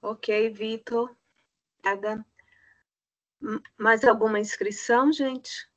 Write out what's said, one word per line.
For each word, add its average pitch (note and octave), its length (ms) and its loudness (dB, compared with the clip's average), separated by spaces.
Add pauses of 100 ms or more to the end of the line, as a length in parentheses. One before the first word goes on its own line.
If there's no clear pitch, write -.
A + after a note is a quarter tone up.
Ok, G#3+ 500 0
Vitor. A3+ 600 -4 (680)
Obrigada. G#3 460 -4 (1160)
M-, G#3+ 200 -6 (160)
mais A3+ 280 2
alguma A3 340 4
inscrição, G#3+ 720 0
gente? C4 640 -4